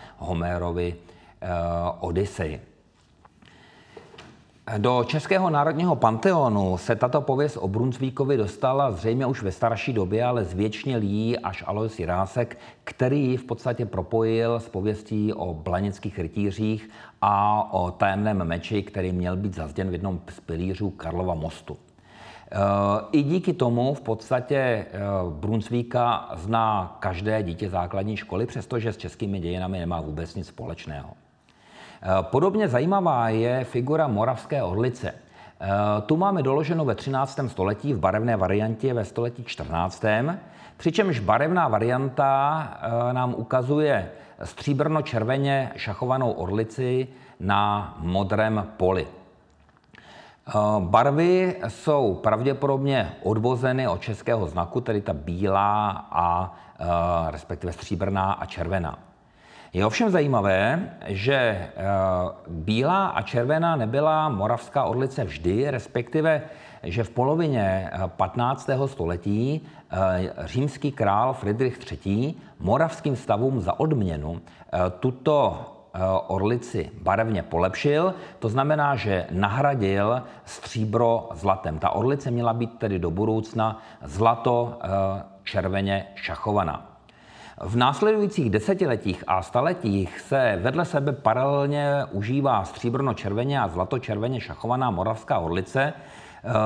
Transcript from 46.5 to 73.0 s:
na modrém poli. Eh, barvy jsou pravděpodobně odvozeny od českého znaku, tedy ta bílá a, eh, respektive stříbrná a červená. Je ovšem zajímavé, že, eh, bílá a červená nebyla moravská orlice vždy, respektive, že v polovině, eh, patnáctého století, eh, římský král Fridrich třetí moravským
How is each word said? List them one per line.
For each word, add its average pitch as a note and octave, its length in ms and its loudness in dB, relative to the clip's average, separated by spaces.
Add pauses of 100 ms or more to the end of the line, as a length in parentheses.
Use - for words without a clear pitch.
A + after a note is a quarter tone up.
na G#2 600 0
modrém G2+ 680 0 (100)
poli. F2+ 300 2
Eh, - 1400 -20 (280)
barvy D3 760 4 (120)
jsou B2 480 2
pravděpodobně C3 960 2 (120)
odvozeny B2 640 2
od F#2 140 0
českého A2 460 -2
znaku, E2+ 340 -2
tedy G#2+ 200 0
ta G2 120 -2
bílá G2 960 0
a, F2 440 0 (240)
eh, E2 60 -6 (460)
respektive D#2 420 -8
stříbrná F#2+ 600 -2
a - 120 -6
červená. F2 540 -4 (760)
Je F#2+ 100 4
ovšem G#3+ 240 2
zajímavé, B2+ 800 4 (180)
že, G2+ 280 0
eh, A2 360 0 (760)
bílá A2+ 600 0
a - 140 -2
červená D#3 540 2
nebyla D3+ 540 2
moravská A#2 540 0
orlice B2+ 400 -2
vždy, F#2 480 0
respektive, D3 680 0 (420)
že G2 200 -2
v G#2+ 60 -8
polovině, B2 840 2
eh, - 140 -6
patnáctého B2+ 800 0
století, G#2+ 800 -2 (240)
eh, F#2 400 0 (140)
římský C3+ 460 -2
král A2+ 420 2
Fridrich A#2+ 440 -2
třetí A2+ 640 -2 (180)
moravským C#3 560 0